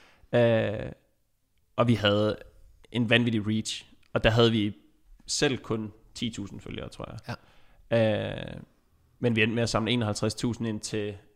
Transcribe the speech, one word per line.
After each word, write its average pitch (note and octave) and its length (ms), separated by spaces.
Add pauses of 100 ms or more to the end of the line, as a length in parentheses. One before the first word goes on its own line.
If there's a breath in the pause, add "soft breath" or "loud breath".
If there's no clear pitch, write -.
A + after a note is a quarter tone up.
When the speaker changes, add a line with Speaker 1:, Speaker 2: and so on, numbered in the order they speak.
(340 soft breath)
Speaker 1:
Øh, A2+ 580 (840)
og A#2+ 120
vi A#2+ 60
havde G#2 420 (560)
en A#2 180
vanvittig A#2 360
reach, A2 380 (300)
og A#2+ 100
der A#2 60
havde A#2 200
vi G#2+ 260 (500)
selv C3+ 320
kun A2 340 (220)
ti A#2+ 160
tusind G#2+ 300
følgere, - 280
tror - 220
jeg. - 260 (560 soft breath)
Speaker 2:
Ja. G#2+ 380
Speaker 1:
Øh, - 240 (640)
men A#2 180
vi A2 60
endte A2 120
med A#2 80
at A2+ 60
samle A2 240
enoghalvtreds A2 420
tusind A#2 340
ind G#2+ 120
til G#2 340 (220)